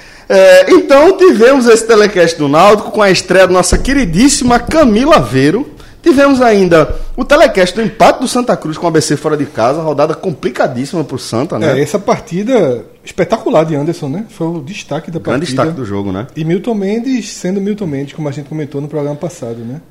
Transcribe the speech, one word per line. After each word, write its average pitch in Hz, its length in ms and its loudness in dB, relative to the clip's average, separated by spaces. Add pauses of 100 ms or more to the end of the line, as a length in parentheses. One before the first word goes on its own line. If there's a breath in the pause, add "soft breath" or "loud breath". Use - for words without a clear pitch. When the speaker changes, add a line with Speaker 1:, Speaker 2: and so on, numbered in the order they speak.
(280 loud breath)
Speaker 1:
É, 185 440 6
então, 302 460 6
tivemos 254 500 4
esse 220 180 4
telecast 202 520 2
do 151 100 -2
Náutico 196 440 2
com 214 100 -2
a 196 100 4
estreia 180 360 2
da 180 60 0
nossa 180 240 0
queridíssima 240 840 0
Camila 269 580 2
Aveiro. 147 520 0 (320 loud breath)
Tivemos 277 400 4
ainda 190 540 4 (200 loud breath)
o - 80 -4
telecast 285 520 2
do 220 80 -4
empate - 380 0
do 262 60 -4
Santa 240 300 -2
Cruz 156 180 -8
com 165 100 -6
o - 20 0
A 170 40 -2
B 160 100 2
C 151 140 -2
fora 151 220 -4
de 143 80 -2
casa, 131 380 -2
rodada 156 320 -2
complicadíssima 160 880 -6
pro 131 160 -10
Santa, 131 400 -6
né? 135 180 0
Speaker 2:
É, 143 60 0
essa 190 160 -4
partida 190 840 -2 (220)
espetacular 226 600 -2
de 160 100 -4
Anderson, 151 340 -6
né? 185 200 -8
Foi - 180 -8
o 170 160 -8
destaque 156 480 -12
da 160 80 -8
Speaker 1:
Grande 143 260 -4
Speaker 2:
partida. 131 160 -4
Speaker 1:
destaque 160 180 -4
do 127 60 -8
jogo, 101 260 -6
né? 95 140 -6 (100)
Speaker 2:
E 160 80 -8
Milton 190 300 -4
Mendes, 220 560 -4
sendo 190 320 -6
Milton 208 240 -6
Mendes, 139 300 -8
como 151 120 -8
a 143 40 -6
gente 135 180 -12
comentou 147 320 -8
no 151 60 -10
programa 147 280 -6
passado, 123 440 -12
né? 120 200 -12 (120)